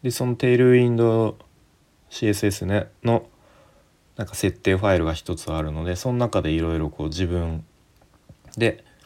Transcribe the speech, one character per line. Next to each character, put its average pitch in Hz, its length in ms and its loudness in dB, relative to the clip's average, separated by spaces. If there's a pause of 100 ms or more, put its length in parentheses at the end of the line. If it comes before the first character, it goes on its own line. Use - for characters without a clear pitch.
で、 127 80 -2
そ 127 140 -4
の 123 100 -2
テ 123 200 2
ー - 20 4
ル 127 140 8
ウ - 40 8
ィ 123 140 6
ン 117 60 2
ド 113 340 4
ウ 104 60 -10 (760)
シ - 180 -4
ー - 20 2
エ 104 40 2
ス 101 120 -2
エ 101 60 2
ス - 140 -8
ね、 101 220 -2 (160)
の 117 240 0 (880)
な 107 100 -6
ん - 20 -14
か - 80 -14
設 - 220 -2
定 95 180 0
フ 95 100 -2
ァ 98 100 4
イ 85 40 2
ル 80 60 0
が 80 80 -2
一 82 220 -8
つ - 160 -10
あ 78 100 -4
る 78 100 -6
の 80 120 -6
で、 87 120 -4
そ 127 160 -6
の 123 60 -2
中 113 240 -2
で 78 100 -2
い 80 80 0
ろ 82 160 -2
い 78 40 -2
ろ 76 100 -4
こ 76 160 -8
う - 20 -4
自 85 200 -4
分 82 380 -4 (920)
で、 113 260 -2 (220)